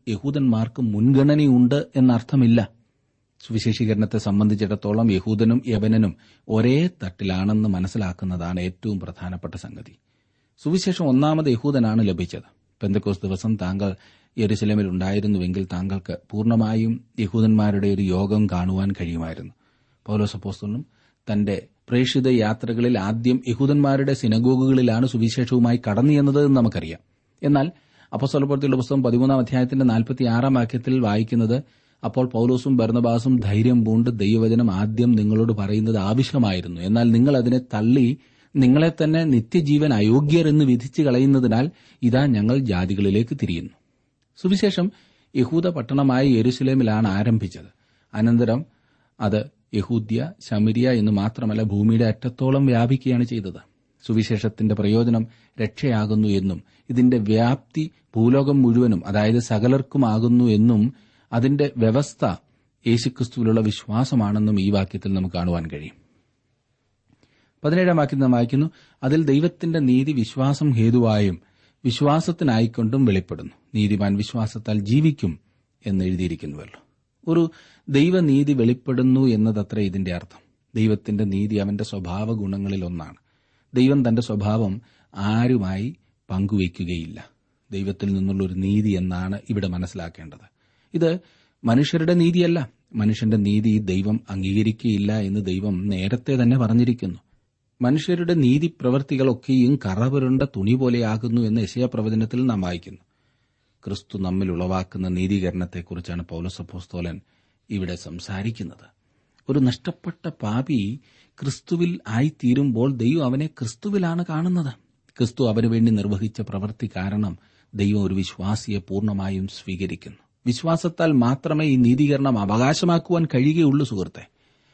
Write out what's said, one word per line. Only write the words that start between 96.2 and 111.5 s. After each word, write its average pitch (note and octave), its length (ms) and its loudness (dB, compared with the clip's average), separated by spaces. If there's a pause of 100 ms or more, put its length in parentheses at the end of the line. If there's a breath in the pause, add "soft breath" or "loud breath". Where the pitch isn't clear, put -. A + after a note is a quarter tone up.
തന്നെ B2 140 4
പറഞ്ഞിരിക്കുന്നു. A#2 640 0 (640)
മനുഷ്യരുടെ E3 520 0
നീതി D3 480 2
പ്രവർത്തികളൊക്കെയും C3 1040 0
കറപുരണ്ട C3 580 0
തുണി A2 300 -2
പോലെയാകുന്നു A#2+ 680 -2
എന്ന് A2 200 0
യെശയ്യാ A#2+ 320 -4
പ്രവചനത്തിൽ A2+ 520 -2
നാം A2 160 -2
വായിക്കുന്നു. F2+ 380 -8 (880)
ക്രിസ്തു G2 320 -10
നമ്മിൽ F#2+ 340 -4
ഉളവാക്കുന്ന F#2 560 -4
നീതീകരണത്തെക്കുറിച്ചാണ് F2+ 1200 -6
പൗലോസ് F2 320 -10
അപ്പോസ്തലൻ F2 600 -12 (480)
ഇവിടെ F#2 260 -6
സംസാരിക്കുന്നത്. F#2+ 920 -12 (640)
ഒരു C#3+ 100 0
നഷ്ടപ്പെട്ട D#3+ 680 -4 (120)
പാപി D3+ 580 -4 (420 soft breath)
ക്രിസ്തുവിൽ F3 640 -4